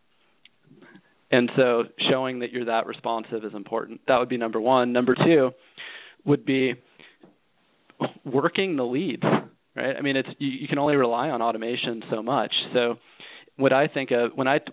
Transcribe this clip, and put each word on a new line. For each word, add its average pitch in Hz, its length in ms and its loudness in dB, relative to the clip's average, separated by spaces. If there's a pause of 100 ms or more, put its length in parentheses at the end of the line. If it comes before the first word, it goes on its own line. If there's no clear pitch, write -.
(1300)
And 120 240 4
so 120 280 4 (260)
showing 131 300 -2
that 123 120 -8
you're 123 140 -6
that 113 220 -2
responsive 113 580 -8
is 98 80 -10
important. 110 540 -10
That 131 100 4
would 123 120 0
be 127 80 -2
number 113 220 -4
one. 123 340 2
Number 123 200 2
two 147 380 4 (720)
would 143 180 2
be 131 300 0 (1500)
working 160 520 0
the 131 60 -2
leads, 135 380 -4 (540)
right? 127 200 -2
I - 60 -8
mean, 139 140 0
it's, 131 140 -2 (100)
you, 143 100 -2
you 135 180 -6
can 143 120 -2
only 147 160 2
rely 123 340 2
on 117 140 -2
automation 113 640 -4
so 110 140 -4
much. 123 280 -2 (220)
So 120 220 2 (600)
what 135 160 4
I 143 140 4
think 135 220 -6
of 120 240 2
when 131 140 -2
I, 143 140 4 (120)